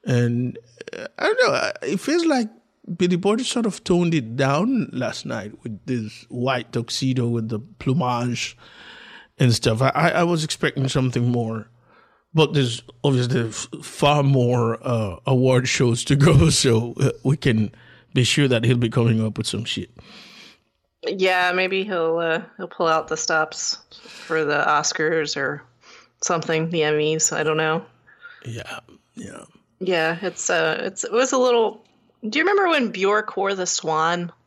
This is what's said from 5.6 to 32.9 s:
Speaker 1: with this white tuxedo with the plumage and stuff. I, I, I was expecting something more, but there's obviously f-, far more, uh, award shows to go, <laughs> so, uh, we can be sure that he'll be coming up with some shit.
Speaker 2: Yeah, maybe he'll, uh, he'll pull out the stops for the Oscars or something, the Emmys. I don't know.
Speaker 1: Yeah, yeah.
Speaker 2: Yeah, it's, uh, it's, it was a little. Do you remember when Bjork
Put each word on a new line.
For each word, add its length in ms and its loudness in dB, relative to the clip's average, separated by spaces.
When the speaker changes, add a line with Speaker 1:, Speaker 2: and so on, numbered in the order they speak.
Speaker 1:
with 240 -12
this 440 -6
white 420 -4
tuxedo 560 -2
with 220 -2
the 100 -4
plumage 960 -4
and 160 6
stuff. 280 0
I, 80 4
I, 200 2
I 140 2
was 220 0
expecting 420 -2
something 420 0
more, 380 -2
but 200 4
there's 280 0
obviously 460 2
f-, 180 -10
far 400 2
more, 540 4
uh, 380 -2
award 420 4
shows 380 0
to 100 2
go, 340 6
<laughs> 0 -
so, 520 2
uh, 80 2
we 100 4
can 380 0
be 100 2
sure 240 2
that 160 2
he'll 140 4
be 120 0
coming 340 2
up 140 -4
with 80 -4
some 180 -4
shit. 280 -8
Speaker 2:
Yeah, 480 2
maybe 320 0
he'll, 340 0
uh, 240 0
he'll 120 -12
pull 200 -2
out 220 0
the 80 -4
stops 600 -2
for 420 -6
the 240 0
Oscars 720 0
or 240 -4
something, 480 -2
the 100 -2
Emmys. 500 0
I 120 -4
don't 140 0
know. 280 -2
Speaker 1:
Yeah, 360 -12
yeah. 300 -16
Speaker 2:
Yeah, 440 0
it's, 260 -6
uh, 320 0
it's, 220 -8
it 80 -6
was 220 0
a 40 0
little. 460 2
Do 120 -2
you 80 0
remember 240 2
when 180 2
Bjork 480 0